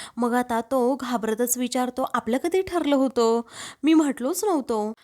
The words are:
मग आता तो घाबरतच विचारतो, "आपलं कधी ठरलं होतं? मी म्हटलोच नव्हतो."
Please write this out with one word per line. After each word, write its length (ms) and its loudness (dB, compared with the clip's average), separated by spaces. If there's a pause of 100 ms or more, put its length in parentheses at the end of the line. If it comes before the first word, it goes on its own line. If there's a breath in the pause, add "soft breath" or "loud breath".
(180 loud breath)
मग 160 0
आता 280 0
तो 340 0
घाबरतच 600 -2
विचारतो, 560 -2
"आपलं 240 0
कधी 240 0
ठरलं 340 0
होतं? 460 2 (420 loud breath)
मी 100 4
म्हटलोच 500 2
नव्हतो." 500 0 (100)